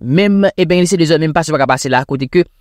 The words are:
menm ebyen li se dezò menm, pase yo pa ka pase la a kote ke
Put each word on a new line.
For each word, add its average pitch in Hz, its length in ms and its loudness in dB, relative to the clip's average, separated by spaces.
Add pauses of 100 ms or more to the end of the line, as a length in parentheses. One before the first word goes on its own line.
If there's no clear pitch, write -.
menm 196 460 2 (100)
ebyen 180 260 0
li 170 60 0
se 190 80 0
dezò 156 240 2
menm, 156 160 -2
pase 156 160 -2
yo 151 40 2
pa 135 60 0
ka 127 60 0
pase 131 240 -2
la 127 80 2
a - 80 -8
kote 131 220 -4
ke 175 140 2 (160)